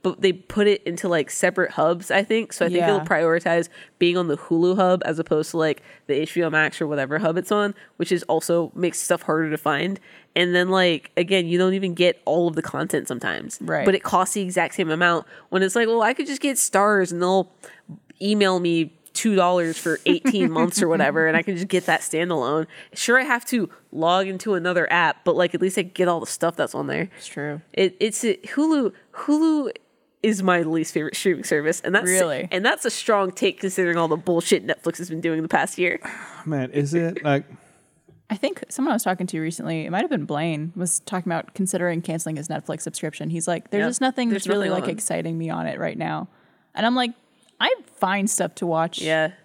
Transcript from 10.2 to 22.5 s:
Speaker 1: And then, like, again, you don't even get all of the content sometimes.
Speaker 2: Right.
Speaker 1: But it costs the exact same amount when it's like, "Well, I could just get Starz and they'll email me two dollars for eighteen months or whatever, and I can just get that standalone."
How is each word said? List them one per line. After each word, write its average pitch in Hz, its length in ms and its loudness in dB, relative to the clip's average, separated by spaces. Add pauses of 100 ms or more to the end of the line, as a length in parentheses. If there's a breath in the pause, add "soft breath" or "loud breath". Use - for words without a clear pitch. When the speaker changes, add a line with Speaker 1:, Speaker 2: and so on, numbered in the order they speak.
Speaker 1:
And 175 200 2
then, 180 160 4
like, 180 460 2
again, 180 300 2
you 170 120 0
don't 185 160 4
even 190 200 -2
get 175 300 2
all 170 240 2
of 156 80 -2
the 160 60 -2
content - 440 -4
sometimes. 78 540 -6
Speaker 2:
Right. 160 240 -2
Speaker 1:
But 190 100 4
it - 80 -2
costs 185 320 0
the 208 80 -2
exact 180 320 -2
same 165 160 -2
amount 170 360 2 (240 loud breath)
when 185 120 2
it's 190 140 0
like, 233 120 2
"Well, 226 140 2
I 233 120 2
could 277 120 -4
just 277 140 -6
get 277 160 0
Starz 196 560 2
and 170 100 -4
they'll 185 300 2 (680 loud breath)
email 196 400 2
me 170 320 0 (200)
two 220 240 0
dollars 175 400 2
for - 300 -2
eighteen 190 440 2
months 165 320 0
or 170 60 2
whatever, 160 380 2
and 160 100 2
I 170 60 2
can 190 120 -4
just 180 140 -4
get 180 160 0
that 160 160 0
standalone." 160 680 -2 (280 loud breath)